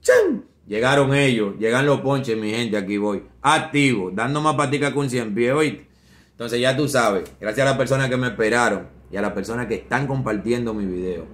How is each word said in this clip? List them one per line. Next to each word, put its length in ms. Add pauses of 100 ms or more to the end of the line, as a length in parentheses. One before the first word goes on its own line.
¡Chan! 420 (220)
Llegaron 480
ellos, 440
llegan 280
los 160
ponches, 340
mi 140
gente, 260
aquí 220
voy. 240 (180)
Activo, 720
dando 300
más 140
patica 360
que 60
un 100
cien 260
pies, 200
¿oíste? 340 (440)
Entonces 280
ya 160
tú 100
sabes, 540
gracias 260
a 40
las 80
personas 320
que 80
me 80
esperaron 600 (220)
y 60
a 60
las 100
personas 340
que 100
están 300
compartiendo 680
mi 100
video. 500